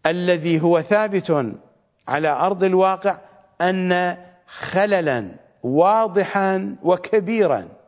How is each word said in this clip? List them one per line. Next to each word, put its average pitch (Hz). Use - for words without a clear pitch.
الذي 170
هو 170
ثابت 180
على 151
أرض 175
الواقع 190
أن 180
خللا 160
واضحا 190
وكبيرا 175